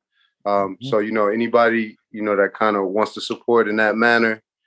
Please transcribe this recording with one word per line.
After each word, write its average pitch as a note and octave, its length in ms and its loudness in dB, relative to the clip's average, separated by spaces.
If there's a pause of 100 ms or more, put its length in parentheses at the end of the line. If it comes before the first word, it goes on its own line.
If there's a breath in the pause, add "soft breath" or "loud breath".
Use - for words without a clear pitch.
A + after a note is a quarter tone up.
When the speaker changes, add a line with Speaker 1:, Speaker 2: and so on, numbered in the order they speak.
(460)
Speaker 1:
Um, G2+ 300 0
Speaker 2:
Mm-hmm. B2 120 -14
Speaker 1:
so, A2+ 120 0
you G#2+ 120 -4
know, G#2+ 160 0
anybody, A2+ 720 0 (140)
you G#2+ 100 -10
know, G#2 120 0
that G2 240 0
kinda G#2+ 240 0
wants G#2 300 -2
to - 80 -12
support A#2 480 0
in G#2 80 -4
that A2 180 2
manner, A2+ 480 0 (240)